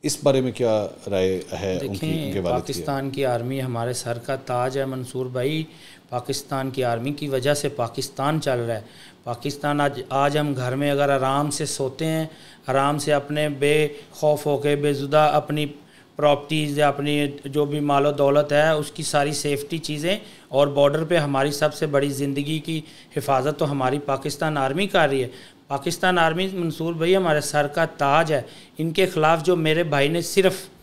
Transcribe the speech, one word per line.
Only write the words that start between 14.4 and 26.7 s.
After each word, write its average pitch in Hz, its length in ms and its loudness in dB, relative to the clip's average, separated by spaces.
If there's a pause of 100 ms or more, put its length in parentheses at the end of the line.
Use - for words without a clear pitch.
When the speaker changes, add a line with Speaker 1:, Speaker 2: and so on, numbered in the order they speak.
Speaker 2:
होके, 147 300 2
बेजुदा 143 500 2
अपनी 151 400 0 (500)
प्रॉपर्टीज 147 640 2
या 147 100 4
अपनी 147 460 0 (120)
जो 147 200 0
भी 147 140 -4
मालो 143 320 2
दौलत 143 400 4
है, 151 240 4
उसकी 151 260 -6
सारी 147 300 0
सेफ्टी 143 460 -4
चीज़ें, 156 420 -4 (320)
और 139 160 4
बॉर्डर 143 360 4
पे 170 120 2
हमारी 143 360 2
सबसे 151 340 0
बड़ी 143 240 2
ज़िंदगी 143 480 -2
की 156 260 -6 (320)
हिफाजत 143 420 0
तो 165 60 2
हमारी 139 340 0
पाकिस्तान 143 600 -2
आर्मी 139 280 0
कर 170 220 4
रही 135 120 0
है। 123 100 -4 (400)
पाकिस्तान 175 480 0
आर्मी, 165 280 2
मंसूर 170 480 -4